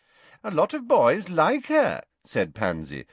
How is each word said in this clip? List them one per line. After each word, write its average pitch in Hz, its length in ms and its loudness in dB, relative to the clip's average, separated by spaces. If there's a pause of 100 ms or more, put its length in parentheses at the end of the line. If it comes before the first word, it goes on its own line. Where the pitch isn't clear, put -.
(440)
A 220 80 -10
lot 180 240 0
of 262 120 -8
boys 175 400 4
like 180 400 0
her, 247 360 0 (200)
said 98 300 -4
Pansy, 80 600 -6